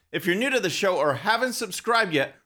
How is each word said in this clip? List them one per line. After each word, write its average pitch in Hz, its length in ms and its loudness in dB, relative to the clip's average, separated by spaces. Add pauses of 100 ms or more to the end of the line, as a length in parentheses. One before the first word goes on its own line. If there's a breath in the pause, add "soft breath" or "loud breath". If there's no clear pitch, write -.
(120)
if 170 160 -4
you're 175 80 2
new 247 140 0
to 262 100 2
the 185 100 0
show 185 280 0
or 143 160 2
haven't 226 400 0
subscribed 220 600 -2
yet, 135 220 0 (100)